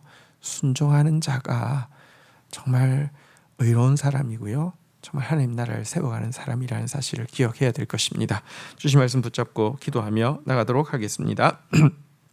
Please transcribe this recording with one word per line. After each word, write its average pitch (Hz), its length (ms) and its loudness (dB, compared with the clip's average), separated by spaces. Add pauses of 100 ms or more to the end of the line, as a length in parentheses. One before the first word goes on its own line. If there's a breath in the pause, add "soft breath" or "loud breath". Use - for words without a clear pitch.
(400 soft breath)
순종하는 147 840 2
자가 127 680 -2 (640 soft breath)
정말 131 640 0 (480 soft breath)
의로운 120 360 4
사람이고요, 135 760 -2 (300)
정말 139 240 -6
하나님 139 240 0
나라를 113 340 -6
세워가는 113 460 -4
사람이라는 120 560 -4
사실을 123 400 -6
기억해야 123 440 0
될 - 140 -4
것입니다. - 560 -4 (360 loud breath)
주신 139 200 4
말씀 127 240 4
붙잡고 117 580 -2
기도하며 113 680 -2
나가도록 127 480 0
하겠습니다. 110 640 0 (100)
<clears throat> - 420 4 (220)